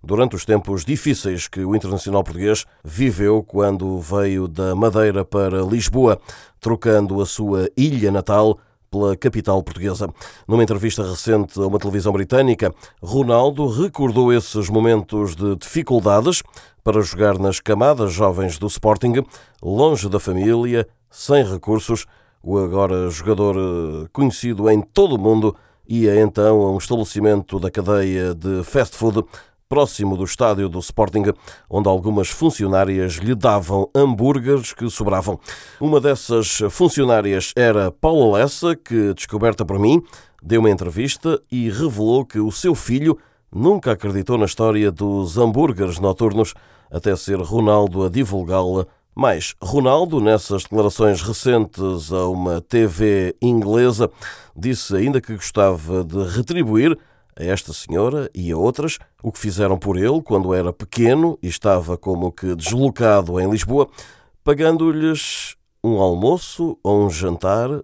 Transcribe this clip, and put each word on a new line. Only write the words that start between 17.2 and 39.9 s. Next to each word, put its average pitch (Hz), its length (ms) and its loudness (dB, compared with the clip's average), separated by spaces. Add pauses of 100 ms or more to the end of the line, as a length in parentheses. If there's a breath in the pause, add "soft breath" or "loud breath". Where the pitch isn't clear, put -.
nas 98 220 -2
camadas 110 520 0
jovens 92 460 -2
do 104 80 -6
Sporting, 117 560 0 (400 loud breath)
longe 110 460 0
da 95 100 0
família, 117 680 0 (240)
sem 143 360 2
recursos. 101 640 -2 (340 soft breath)
O 95 160 -4
agora 92 540 0
jogador, 95 460 0
eh, 82 560 -4
conhecido 120 580 0
em 107 100 6
todo 175 360 2
o - 20 -2
mundo, 110 380 2 (320 soft breath)
ia 107 320 4
então 107 420 4
a 98 100 2
um 95 60 -2
estabelecimento 104 800 0
da 90 100 -4
cadeia 92 640 -2
de 90 300 -4
fast 123 340 -2
food 110 280 0 (440 loud breath)
próximo 107 480 0
do 92 60 -6
estádio 101 460 0
do 87 100 -6
Sporting, 101 460 -2 (440 loud breath)
onde 101 200 0
algumas 95 420 0
funcionárias 95 840 0
lhe 107 180 -2
davam 98 600 0
hambúrgueres 135 760 2
que 120 160 -8
sobravam. 98 520 -4 (400 loud breath)
Uma 151 200 4
dessas 117 580 0 (120)
funcionárias 113 840 2
era 104 340 2
Paula 131 480 4
Lessa, 156 380 0
que, 107 380 -2
descoberta 107 520 -2
por 98 140 -4
mim, 135 200 4 (400 loud breath)